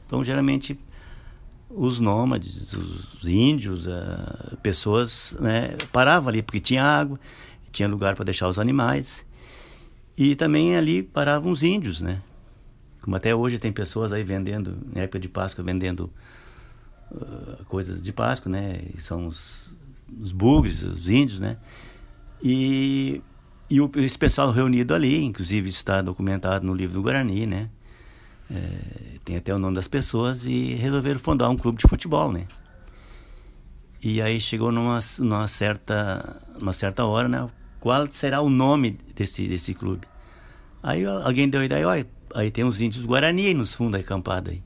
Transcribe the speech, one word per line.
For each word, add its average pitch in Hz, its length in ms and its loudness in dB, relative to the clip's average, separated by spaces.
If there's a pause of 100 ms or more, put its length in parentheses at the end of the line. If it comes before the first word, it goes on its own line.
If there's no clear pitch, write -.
então 127 160 -2
geralmente 139 560 0 (880)
os 127 300 0
nômades, 101 720 0
os 85 540 -8
índios, 98 600 2
ah, 87 760 -8
pessoas, 110 760 0
né, 117 380 0 (140)
paravam 135 380 6
ali 110 120 2
porque 107 180 -4
tinha 131 240 2
água, 147 360 2 (520)
tinha 104 160 -2
lugar 98 280 0
pra 104 100 -6
deixar 92 220 0
os 90 100 0
animais, 131 680 0 (920)
e 139 180 6
também 156 400 4
ali 170 280 2
paravam 147 480 0
os 147 100 0
índios, 156 400 0
né? 92 220 -4 (760)
Como - 140 -2
até 113 200 2
hoje 120 240 0
tem 110 120 -2
pessoas 107 400 -4
aí 104 120 -4
vendendo, 95 540 -4 (180)
na 92 60 -4
época 95 180 -6
de 92 100 -8
Páscoa, 95 340 -6
vendendo, 90 480 -4 (1000)
ah, - 540 -14
coisas 90 360 -6
de 95 80 -6
Páscoa, 113 400 -2
né? 95 300 -4 (160)
E - 20 -12
são 87 280 -6
os, - 500 -12 (420)
os 101 120 -8
bugres, 98 500 6
os 85 260 -6
índios, 113 320 4
né? 107 180 -4 (840)
E, 135 800 2 (480)
e 143 120 6
o, 143 160 4
esse 131 200 2
pessoal 139 340 4
reunido 127 440 4
ali, 151 260 4
inclusive 98 460 -2
isso 95 160 -6
tá 98 180 2
documentado 95 640 -2
no 92 80 0
livro 92 200 -2
do 95 80 -2
Guarani, 113 440 0
né? 104 240 -4 (800)
É, - 760 -10
tem 87 100 -6
até 90 180 -4
o 101 60 0
nome 95 160 0
das 92 140 -4
pessoas 123 560 0
e 127 300 0
resolveram 135 440 0
fundar 123 300 2
um 127 80 2
clube 117 200 0
de - 80 4
futebol, 151 460 6
né? 92 160 -4 (1500)
E 110 200 0
aí 110 180 0
chegou 117 320 0
numa, 117 280 0 (200)
numa 107 300 2
certa, 104 920 -2 (160)
numa 98 140 -2
certa 98 320 -2
hora, 113 240 2
né? 123 180 -2 (360)
Qual 135 280 2
será 139 300 -2
o 147 100 4
nome 131 480 4 (160)
desse, 95 360 -4
desse 90 240 -4
clube? 95 340 -6 (760)
Aí 156 240 0
al-, 196 220 -2
alguém 135 220 4
deu 135 100 2
a 135 60 2
ideia, 143 200 0
"Olha, 170 220 0 (260)
aí 107 160 0
tem 113 140 -2
os 117 160 0
índios 117 260 -2
Guarani 160 420 2
aí 185 60 4
nos 123 220 -2
fundos 107 240 0
acampados 92 540 -4
aí. 92 120 -10